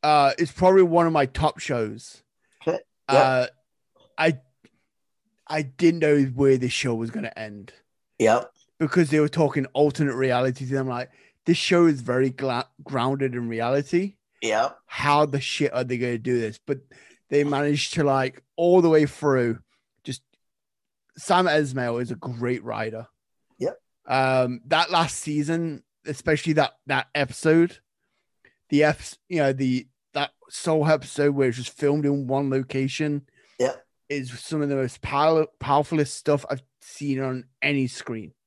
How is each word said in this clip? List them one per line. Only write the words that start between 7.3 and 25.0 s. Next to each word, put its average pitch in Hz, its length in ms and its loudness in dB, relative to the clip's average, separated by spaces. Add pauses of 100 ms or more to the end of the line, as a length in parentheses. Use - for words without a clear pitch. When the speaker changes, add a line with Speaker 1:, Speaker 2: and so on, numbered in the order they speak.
Speaker 1:
end. 104 360 -14 (460)
Speaker 2:
Yep. 110 320 2 (280)
Speaker 1:
Because 160 320 2
they 151 100 4
were 147 80 2
talking 143 380 0
alternate 143 500 0
realities, 127 540 -2
and 135 100 -2
I'm 131 80 -4
like, 123 220 -8 (340)
"This 165 120 2
show 175 300 4
is 147 140 2
very 127 300 0
gla-, 127 380 -6 (140)
grounded 135 520 -4
in 120 140 -6
reality. 139 680 -2 (260)
Speaker 2:
Yep. 113 340 -2 (100)
Speaker 1:
How 147 400 0
the 139 140 -4
shit - 320 -4
are 127 120 -4
they 123 140 -6
gonna 120 200 -4
do 123 220 -2
this?" 110 240 -8
But 139 140 -6 (500)
they 143 160 2
managed 143 500 -2
to, 160 100 0
like, 135 380 0 (140)
all 175 240 6
the 170 80 4
way 156 180 6
through. 127 520 0 (460)
Just - 180 -12 (920)
Sam 180 300 2
Esmail 131 540 -2
is 120 100 -6
a 120 60 -8
great 123 460 -6
writer. 110 460 -8 (500)
Speaker 2:
Yep. - 200 -6 (280)
Speaker 1:
Um, 131 600 0
that 165 260 2
last 165 260 0